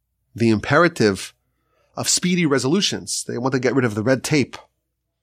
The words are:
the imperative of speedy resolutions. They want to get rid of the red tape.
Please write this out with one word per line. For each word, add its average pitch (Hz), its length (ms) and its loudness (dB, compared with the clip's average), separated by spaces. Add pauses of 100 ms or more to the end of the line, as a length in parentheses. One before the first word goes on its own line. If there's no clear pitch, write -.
(360)
the 117 140 2
imperative 113 840 2 (640)
of 123 100 -6
speedy 180 380 0
resolutions. 131 840 -2
They 120 100 -6
want 127 160 -2
to 131 60 -2
get 123 160 0
rid 127 100 2
of 107 100 -2
the 107 80 -2
red 127 200 0
tape. 147 340 -2 (640)